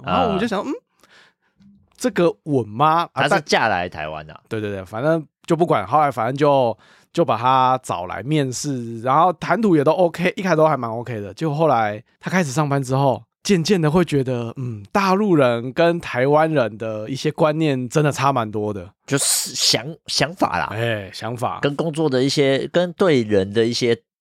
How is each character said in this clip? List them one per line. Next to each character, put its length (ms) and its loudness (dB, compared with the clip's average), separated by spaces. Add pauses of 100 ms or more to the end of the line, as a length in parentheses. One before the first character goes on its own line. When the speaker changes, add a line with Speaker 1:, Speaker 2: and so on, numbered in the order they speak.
Speaker 1:
然 140 0
后 60 2
我 60 0
们 100 -2
就 80 0
想， 120 -4
Speaker 2:
啊。 60 -6
Speaker 1:
嗯， 60 -6 (1200)
这 140 -2
个 240 2 (100)
稳 220 0
吗？ 460 2
啊， 160 0
Speaker 2:
他 80 2
是 80 0
嫁 240 2
来 200 0
台 200 -10
湾 180 -12
的 60 -20
啊。 160 -20
Speaker 1:
但 120 -6
对， 100 -6
对， 80 -6
对， 60 -12
反 180 -10
正 220 0 (220)
就 80 0
不 100 2
管， 220 0
后 140 2
来 100 2
反 160 -2
正 100 -2
就， 400 2 (360)
就 120 2
把 120 0
他 460 4
找 240 -6
来 160 -8
面 300 0
试， 480 -6
然 180 2
后 160 6
谈 260 -2
吐 140 4
也 80 6
都 100 4
OK， 440 0
一 60 -6
开 80 0
始 60 2
都 120 6
还 80 0
蛮 140 -4
OK 300 -8
的。 120 -10
结 140 -6
果 80 -2
后 140 2
来 340 0 (180)
他 100 -10
开 140 2
始 80 -6
上 160 0
班 140 0
之 120 -4
后， 280 2 (200)
渐 200 2
渐 180 2
的 100 2
会 140 4
觉 180 0
得， 340 -4
嗯， 360 -8
大 220 2
陆 200 2
人 380 2
跟 280 2
台 260 -2
湾 260 2
人 240 0
的 320 -8
一 60 -6
些 180 -4
观 260 0
念 300 0
真 160 0
的 80 2
差 200 0
蛮 180 -2
多 220 -4
的。 180 -12 (160)
Speaker 2:
就 100 -2
是 380 -2
想-， 280 0 (240)
想 280 -2
法 240 0
啦。 140 -2
Speaker 1:
哎， 400 -4
想 240 -8
法。 260 -4
Speaker 2:
跟 120 0
工 180 -8
作 160 0
的 140 0
一 60 2
些， 440 0
跟 200 0
对 300 4
人 300 2
的 120 4
一 80 0
些 240 0 (240)